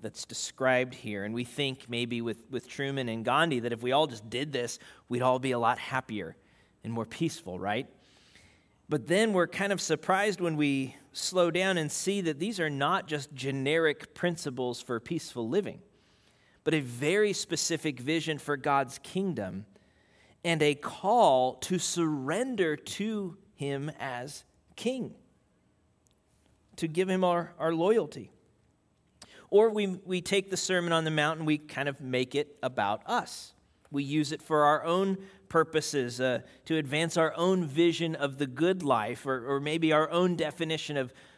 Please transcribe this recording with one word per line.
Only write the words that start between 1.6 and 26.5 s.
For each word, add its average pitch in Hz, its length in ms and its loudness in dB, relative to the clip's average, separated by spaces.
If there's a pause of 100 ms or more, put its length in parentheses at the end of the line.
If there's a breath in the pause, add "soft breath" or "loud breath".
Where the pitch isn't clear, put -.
maybe 120 320 -4
with, 117 300 -6
with 123 180 -8
Truman 139 420 -4
and 113 140 -6
Gandhi 139 360 2
that 120 140 -2
if 113 100 -6
we 123 80 0
all 147 160 4
just 113 200 -12
did 131 240 -4
this, 120 280 -4 (280 loud breath)
we'd 123 140 -2
all 127 160 4
be 127 140 -2
a 120 80 0
lot 113 180 2
happier 107 580 -6 (480 soft breath)
and 113 80 -8
more 117 140 -4
peaceful, 104 540 -6
right? 104 260 -2 (1040 soft breath)
But 143 160 -2
then 208 280 2
we're 180 120 4
kind 196 260 -2
of 185 80 0
surprised 190 600 0
when 165 160 0
we 139 380 0 (160)
slow 175 400 2
down 185 260 2
and 156 140 -2
see 202 300 -2
that 156 180 -2
these 196 200 -4
are 156 120 0
not 147 360 0
just 147 280 -6
generic 139 800 0
principles 135 640 -2
for 117 180 -4
peaceful 127 480 -6
living, 175 320 -2 (840 soft breath)
but 151 80 4
a 156 60 2
very 151 540 0
specific 156 640 -2
vision 151 380 -2
for 147 180 -4
God's 139 440 0
kingdom 107 680 -4 (800 soft breath)
and 165 180 2
a 147 120 4
call 147 800 4
to - 220 -2
surrender 165 1000 0
to 202 580 -6 (180)
him 143 460 -4
as 131 460 -8 (320)
king, 240 360 -4 (1600)